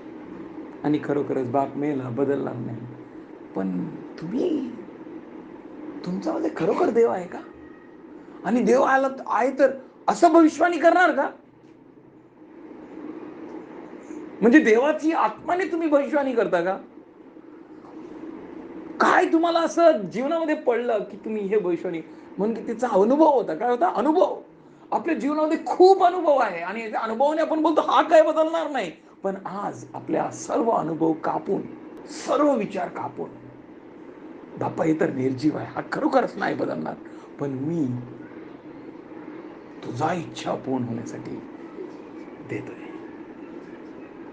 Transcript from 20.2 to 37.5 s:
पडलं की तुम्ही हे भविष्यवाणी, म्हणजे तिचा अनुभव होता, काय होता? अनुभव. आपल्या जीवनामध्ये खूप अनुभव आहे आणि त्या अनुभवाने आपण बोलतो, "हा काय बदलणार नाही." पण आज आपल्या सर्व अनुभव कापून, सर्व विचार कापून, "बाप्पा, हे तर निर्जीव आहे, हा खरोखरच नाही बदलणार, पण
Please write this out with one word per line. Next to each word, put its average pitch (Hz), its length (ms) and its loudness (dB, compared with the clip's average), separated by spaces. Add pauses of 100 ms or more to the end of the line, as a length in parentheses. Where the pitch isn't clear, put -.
पडलं 240 440 0
की - 180 -6
तुम्ही 220 260 -6
हे 196 160 2
भविष्यवाणी, 175 420 -2 (380)
म्हणजे 214 300 -2
तिचा 233 240 -2
अनुभव 254 380 6
होता, 220 240 2
काय 240 160 0
होता? 247 180 2
अनुभव. 302 520 2 (520)
आपल्या 294 220 0
जीवनामध्ये 302 520 0
खूप 381 380 8
अनुभव 339 320 4
आहे 202 240 2
आणि 214 300 -6
त्या - 100 -2
अनुभवाने 262 400 2
आपण 311 220 2
बोलतो, 311 180 4
"हा - 220 4
काय 320 200 8
बदलणार 320 480 2
नाही." 214 220 -4 (300)
पण 190 140 -2 (100)
आज - 380 -8 (100)
आपल्या - 360 -2
सर्व - 400 0
अनुभव 160 420 2
कापून, 160 500 -2 (640)
सर्व 294 280 4
विचार 208 340 -2
कापून, - 420 -8 (1300)
"बाप्पा, 160 260 -2
हे 160 160 4
तर 165 100 2
निर्जीव 131 460 0
आहे, 123 100 -6
हा - 160 -6 (100)
खरोखरच - 440 2
नाही 190 180 -2
बदलणार, 143 400 -4 (460)
पण 143 100 -2